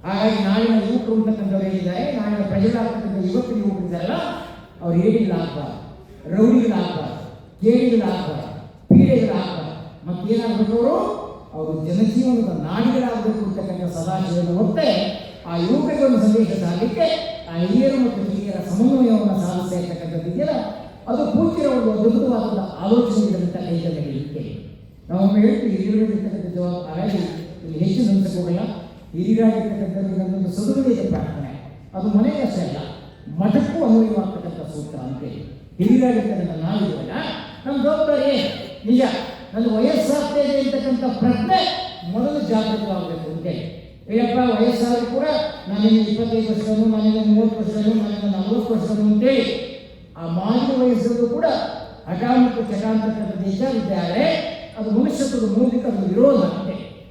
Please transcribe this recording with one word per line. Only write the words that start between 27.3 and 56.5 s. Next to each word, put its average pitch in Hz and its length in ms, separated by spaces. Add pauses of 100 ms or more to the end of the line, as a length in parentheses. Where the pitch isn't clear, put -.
ಇಲ್ಲಿ 160 160
ಹೆಚ್ಚು 202 340
ನಂಬಿಕೆ 180 240
ಹೋಗಲ್ಲ. 175 220 (540)
ಹಿರಿಯರಾಗಿರ್ತಕ್ಕಂಥದ್ದು 196 1040
ನನ್ನೊಂದು 185 320
ಸದುಪಯೋಗ 233 580
ಪ್ರಾರ್ಥನೆ, - 720 (140)
ಅದು 202 240
ಮನೆಗೆ 285 240
ಅಷ್ಟೇ 190 200
ಅಲ್ಲ, 151 160 (640)
ಮಠಕ್ಕೂ 269 460
ಅನ್ವಯವಾಗ್ತಕ್ಕಂಥ 185 920
ಸೂತ್ರ 147 220
ಅಂತೇಳಿ. - 600 (200)
ಹಿರಿಯರಾಗಿರ್ತಕ್ಕಂಥ 214 840
ನಾವಿದ್ದೀವಲ್ಲ, 185 480 (540)
ನಮ್ಮ 269 180
ಜವಾಬ್ದಾರಿ 294 480 (540)
ನಿಜ, 247 160 (520)
ನನ್ನ 226 240
ವಯಸ್ಸಾಗ್ತಾ 285 640
ಇದೆ 277 180
ಅಂತಕ್ಕಂಥ 254 580
ಪ್ರಜ್ಞೆ 233 720 (240)
ಮೊದಲು 254 380
ಜಾಗೃತವಾಗಬೇಕು 190 840
ಅಂತೇಳಿ. 165 460 (320)
ಹೇಳಪ್ಪ, 240 520
ವಯಸ್ಸಾದ್ರೂ 240 440
ಕೂಡ 262 180 (460)
ನಾನಿನ್ನು 214 400
ಇಪ್ಪತ್ತೈದು 220 440
ವರ್ಷದವನು, 214 440
ನಾನಿನ್ನು 214 240
ಮೂವತ್ತು 214 380
ವರ್ಷದವನು, 214 360
ನಾನಿನ್ನು 208 320
ನಲವತ್ತು 214 460
ವರ್ಷದವನು 214 400
ಅಂತೇಳಿ 254 540 (500)
ಆ 170 100
ಮಾಜಿ 226 540
ವಯಸ್ಸಲ್ಲೂ 233 460
ಕೂಡ 233 180 (640)
ಹಠ 180 160 (120)
ಮತ್ತು 226 260
ಚಟ 202 240
ಅಂತಕ್ಕಂಥದ್ದು 208 640
ಹೆಚ್ಚಾಗುತ್ತೆ. 196 460
ಆದರೆ 196 640 (220)
ಅದು 214 120
ಮನುಷ್ಯತ್ವದ 220 680
ಮೂಲಕ 240 280
ಅದು 196 220
ವಿರೋಧ 233 340
ಅಂತೆ - 460 (240)